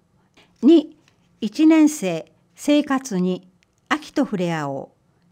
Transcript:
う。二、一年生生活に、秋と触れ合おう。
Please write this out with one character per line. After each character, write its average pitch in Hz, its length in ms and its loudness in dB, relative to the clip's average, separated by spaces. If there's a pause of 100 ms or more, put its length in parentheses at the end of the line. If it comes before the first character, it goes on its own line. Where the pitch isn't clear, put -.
(640)
う。 233 40 2
二、 311 300 4 (460)
一 254 240 0
年 311 240 6
生 175 420 -8 (220)
生 294 280 0
活 262 360 -4
に、 185 280 -4 (440)
秋 - 240 -8
と 294 80 0
触 214 160 -6
れ 175 160 -4
合 147 160 -6
お 135 140 -10
う。 - 40 -20 (440)